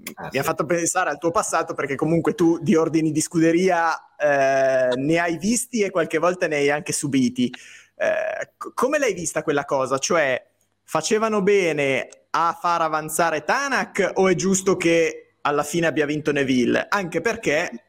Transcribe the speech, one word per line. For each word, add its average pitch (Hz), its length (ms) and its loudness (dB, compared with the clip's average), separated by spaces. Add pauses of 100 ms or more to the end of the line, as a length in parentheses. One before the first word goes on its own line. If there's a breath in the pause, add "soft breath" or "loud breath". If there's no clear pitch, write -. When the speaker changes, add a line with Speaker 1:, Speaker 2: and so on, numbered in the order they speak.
(180)
Speaker 1:
Ah, - 140 -10
Speaker 2:
mi 131 80 -2
ha 135 40 -2
Speaker 1:
sì. - 0 -
Speaker 2:
fatto 160 220 -2
pensare 170 440 0
al 147 80 -4
tuo 170 140 0
passato 170 420 -2
perché 139 220 -4
comunque 156 400 0
tu 170 260 4
di 156 140 2
ordini 160 360 2
di 151 100 -2
scuderia, 165 960 0
eh, 135 800 2
ne 143 240 0
hai 170 180 -2
visti 220 440 -2
e 190 100 0
qualche 160 260 0
volta 180 300 0
ne 156 100 -2
hai 143 140 2
anche 147 220 -4
subiti. 123 600 0 (420 loud breath)
Eh, - 600 -4
co-, - 160 -14
come 294 240 0
l'hai 262 160 0
vista 160 300 -6
quella 143 220 -2
cosa? 135 320 0
Cioè, 139 460 0 (400)
facevano 214 580 0
bene 156 680 2 (220)
a 165 280 0
far 170 220 0
avanzare 156 640 -2
Tanak 226 720 -2
o 190 120 4
è 185 80 4
giusto 185 420 0
che 165 640 0
alla 147 220 0
fine 165 240 -2
abbia 151 180 0
vinto 147 260 -2
Neville? 127 580 2
Anche 180 320 -2
perché 220 680 -2